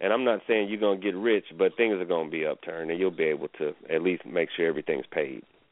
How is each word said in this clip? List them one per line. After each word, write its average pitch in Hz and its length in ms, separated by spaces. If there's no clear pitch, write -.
And 95 100
I'm 123 140
not 110 200
saying 107 240
you're 107 100
gonna 101 200
get 95 160
rich, 104 300
but 92 200
things 110 240
are 90 40
gonna 82 240
be 80 160
upturned, 80 460
and 85 80
you'll 92 120
be 80 120
able 78 240
to 73 120
at 80 120
least 87 240
make 82 300
sure 85 120
everything's 73 440
paid. 69 300